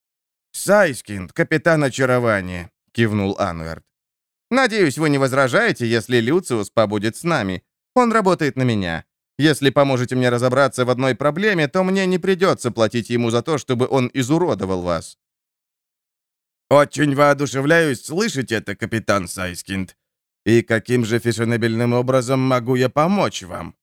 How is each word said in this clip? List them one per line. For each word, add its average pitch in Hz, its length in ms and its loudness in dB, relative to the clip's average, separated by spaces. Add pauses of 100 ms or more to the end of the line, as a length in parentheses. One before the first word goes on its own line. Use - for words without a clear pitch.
(520)
«Сайскинд, 139 800 0
капитан 160 520 0
очарования», 110 880 0 (220)
кивнул 104 460 0
Ануэрт. 82 460 -6 (680)
«Надеюсь, 214 480 0
вы 156 120 0
не 143 80 2
возражаете, 135 680 0
если 117 340 0
Люциус 117 500 -2
побудет 107 460 0
с - 80 -14
нами. 107 380 -2 (320)
Он 240 180 2
работает 185 440 0
на 131 80 0
меня. 98 400 -2 (340)
Если 139 320 2
поможете 131 460 2
мне 127 140 2
разобраться 127 540 2
в 120 60 -2
одной 127 240 0
проблеме, 160 540 0
то 185 140 0
мне 190 240 0
не 185 120 2
придётся 170 520 0
платить 113 400 0
ему 120 200 0
за 117 120 0
то, 156 160 -2
чтобы 127 320 -2
он 127 240 0
изуродовал 117 680 -2
вас». 85 360 -6 (1500)
«Очень 143 440 2
воодушевляюсь 143 920 2
слышать 135 480 -4
это, 104 240 -4
капитан 101 520 -2
Сайскинд. 92 680 -8 (500)
И 113 160 6
каким 117 420 0
же 113 140 0
фешенебельным 117 720 0
образом 127 480 0
могу 127 360 0
я 127 120 2
помочь 156 540 0
вам?» 87 400 -12